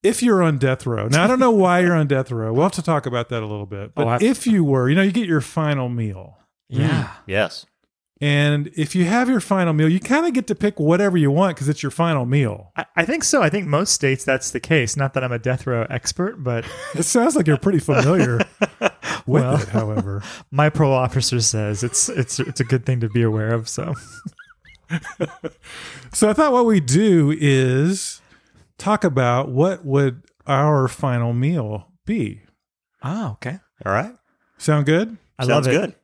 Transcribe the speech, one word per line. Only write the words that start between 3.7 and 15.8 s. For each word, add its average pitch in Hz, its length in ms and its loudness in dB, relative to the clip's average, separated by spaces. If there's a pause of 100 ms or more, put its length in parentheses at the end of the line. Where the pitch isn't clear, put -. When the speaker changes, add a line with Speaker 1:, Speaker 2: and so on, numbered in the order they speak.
Speaker 1:
But - 120 0
Speaker 2:
Oh, 113 40 0
I 120 100 2
Speaker 1:
if 226 260 2
you 214 180 4
were, 131 240 2
you 143 60 4
know, 190 80 4
you 196 100 2
get 208 160 -2
your 160 120 2
final 143 480 -2
meal. 110 480 -6 (320)
Speaker 2:
Yeah. 143 420 0 (160)
Speaker 3:
Yes. 98 400 -4 (540)
Speaker 1:
And 147 560 0
if 156 180 -4
you 180 120 2
have 233 220 2
your 247 120 2
final 180 320 0
meal, 156 160 2
you 170 100 2
kinda 320 320 0
get 247 160 -2
to 208 80 -4
pick 208 240 -2
whatever 180 380 2
you 151 160 4
want 175 240 2
'cause 135 120 -4
it's 147 140 -2
your 143 80 -4
final 160 340 0
meal. 120 520 0
Speaker 2:
I, - 180 -6
I 170 100 2
think 285 200 -2
so. 277 180 2
I 160 60 4
think 180 180 -2
most 151 280 0
states 135 300 -2
that's - 280 -2
the 123 80 -4
case. 139 360 0
Not 139 180 -2
that 127 100 -2
I'm 123 80 -4
a 120 80 -4
death 127 260 -2
row 117 240 -2